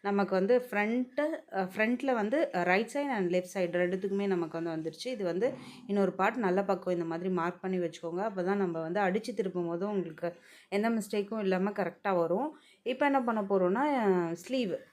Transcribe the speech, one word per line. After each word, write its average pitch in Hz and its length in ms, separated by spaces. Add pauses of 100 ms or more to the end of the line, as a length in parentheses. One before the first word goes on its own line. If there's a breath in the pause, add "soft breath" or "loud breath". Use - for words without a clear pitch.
நமக்கு 202 320
வந்து 240 360
ஃப்ரண்ட்டு, 233 500 (320)
ஆ, 190 240
ஃப்ரண்ட்ல 247 380
வந்து 226 380
ரைட் 185 400
சைடு 285 180
and 185 240
லெஃப்ட் 185 220
சைடு 175 240
ரெண்டுத்துக்குமே 190 460
நமக்கு 165 360
வந்து 160 200
வந்துருச்சு. 160 240
இது 240 180
வந்து 190 300 (320 loud breath)
இன்னொரு 196 260
பார்ட் 202 240
நல்ல 196 280
பக்கம் 185 280
இந்த 170 120
மாதிரி 170 240
மார்க் 180 340
பண்ணி 185 160
வச்சுக்கோங்க. 170 400
அப்போ 196 240
தான் 196 140
நம்ம 175 240
வந்து 170 200
அடிச்சு 202 360
திருப்பும் 180 300
போது 170 220
உங்களுக்கு 170 480 (320 loud breath)
எந்த 214 220
மிஸ்டேக்கும் 214 500
இல்லாம 190 300
கரெக்டா 190 460
வரும். 185 420 (240 loud breath)
இப்போ 254 220
என்ன 277 180
பண்ண 226 200
போறோம்னா, 202 540
ஆ, 185 320 (200)
ஸ்லீவ். 240 260 (180)